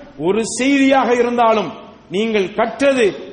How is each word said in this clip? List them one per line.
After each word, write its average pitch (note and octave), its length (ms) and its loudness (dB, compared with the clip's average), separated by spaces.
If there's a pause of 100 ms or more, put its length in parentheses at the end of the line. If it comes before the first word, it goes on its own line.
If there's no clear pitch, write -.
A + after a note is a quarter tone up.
(180)
ஒரு F#3 240 0
செய்தியாக C4+ 720 2
இருந்தாலும், A#3 580 0 (380)
நீங்கள் G#3 440 -2
கற்றது A#3 600 0 (180)